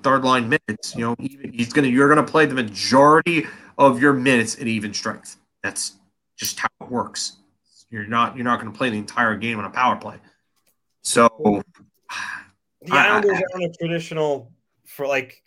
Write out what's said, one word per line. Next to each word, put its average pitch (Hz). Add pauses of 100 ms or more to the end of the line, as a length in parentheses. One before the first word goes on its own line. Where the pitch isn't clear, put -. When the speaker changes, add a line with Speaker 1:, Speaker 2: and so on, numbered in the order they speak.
Speaker 1:
third 131
line 127
minutes. -
You 117
know, 120
even, -
he's 117
gonna, 143
you're 135
gonna 151
play 156
the 139
majority 139 (320)
of 135
your 143
minutes 123
at 127
even 107
strength. - (260)
That's - (440)
just -
how - (140)
it -
works. 104 (520)
You're 107
not, 113
you're 120
not 120
gonna 107
play 127
the 107
entire 110
game 113
on 101
a 92
power 120
play. 101 (840)
So, 110 (1200)
Speaker 2:
The 165
Speaker 1:
I, 139
I, 185
Speaker 2:
Islanders 208 (140)
aren't 180
a 170
traditional 160 (360)
for, -
like, 135